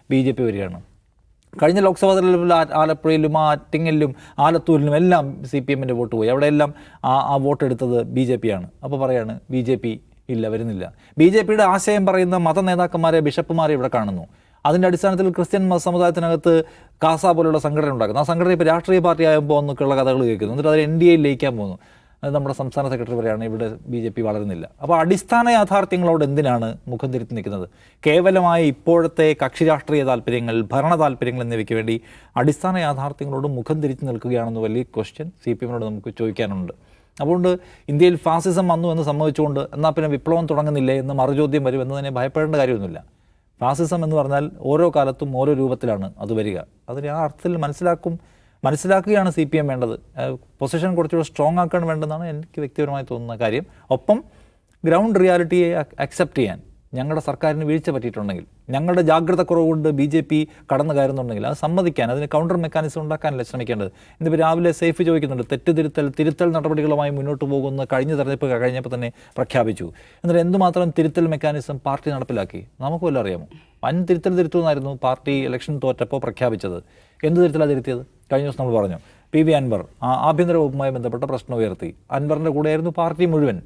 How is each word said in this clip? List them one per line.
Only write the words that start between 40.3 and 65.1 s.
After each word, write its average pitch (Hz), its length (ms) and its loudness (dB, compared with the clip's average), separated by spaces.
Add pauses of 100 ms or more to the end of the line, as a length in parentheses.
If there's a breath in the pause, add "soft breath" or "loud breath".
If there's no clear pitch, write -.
തുടങ്ങുന്നില്ലേ?" 147 540 0
എന്ന് 135 140 -4
മറുചോദ്യം 139 500 2
വരും 131 180 0
എന്ന് 135 180 -6
തന്നെ 139 120 -6
ഭയപ്പെടേണ്ട 147 440 -2
കാര്യമൊന്നുമില്ല. 110 640 -2 (400)
ഫാസിസം 156 420 0
എന്ന് 156 120 -2
പറഞ്ഞാൽ 143 440 0
ഓരോ 156 360 2
കാലത്തും 135 420 0
ഓരോ 139 160 2
രൂപത്തിലാണ് 120 680 -2
അത് 113 140 -6
വരിക. 104 260 -2 (300)
അതിനെ 143 200 -8
ആ 156 140 -4
അർത്ഥത്തിൽ 170 340 -4
മനസ്സിലാക്കും, 170 640 -2 (440 soft breath)
മനസ്സിലാക്കുകയാണ് 190 680 2
സി 160 120 0
പി 151 140 0
എം 147 100 0
വേണ്ടത്. 123 260 -2
ഏഹ്, 131 440 -8 (220)
പൊസിഷൻ 170 360 -2
കുറച്ചുകൂടെ 165 300 0
സ്ട്രോങ് 156 320 0
ആക്കാൻ 175 300 0
വേണ്ടതെന്നാണ് 156 380 -4
എനിക്ക് 156 340 -10
വ്യക്തിപരമായി 139 520 -4
തോന്നുന്ന 117 240 -8
കാര്യം. 117 280 0 (280 soft breath)
ഒപ്പം 208 320 2 (600 soft breath)
ഗ്രൗണ്ട് 190 340 4
റിയാലിറ്റിയെ 175 560 2
അക്-, 151 240 -6
അക്സെപ്റ്റ് 147 380 -4
ചെയ്യാൻ, 107 240 -2 (320)
ഞങ്ങളുടെ 147 280 -4
സർക്കാരിന് 151 440 -2
വീഴ്ച 156 240 -2
പറ്റിയിട്ടുണ്ടെങ്കിൽ, 110 560 -6 (240)
ഞങ്ങളുടെ 170 320 0
ജാഗ്രത 165 400 2
കുറവുകൊണ്ട് 160 480 2
ബി 139 140 0
ജെ 151 160 0
പി 151 280 -2 (260 loud breath)
കടന്നു 147 200 0
കയറുന്നുണ്ടെങ്കിൽ 131 540 -2
അത് 143 60 -4
സമ്മതിക്കാൻ, 156 580 0
അതിന് 143 140 -2
കൗണ്ടർ 165 320 0
മെക്കാനിസം 156 440 -4
ഉണ്ടാക്കാനല്ലേ 151 440 -4
ശ്രമിക്കേണ്ടത്. 113 420 -6
ഇന്നിപ്പോൾ - 500 -4
രാവിലെ 165 340 4
സേഫ് 170 320 0
ചോദിക്കുന്നുണ്ട്, 143 400 0